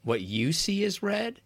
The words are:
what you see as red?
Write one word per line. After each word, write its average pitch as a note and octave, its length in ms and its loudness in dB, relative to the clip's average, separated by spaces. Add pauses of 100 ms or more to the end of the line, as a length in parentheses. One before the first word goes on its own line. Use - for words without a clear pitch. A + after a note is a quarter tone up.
what A#2 180 2
you A2 300 0
see G3 320 0
as G3 180 -2
red? G#3 440 -2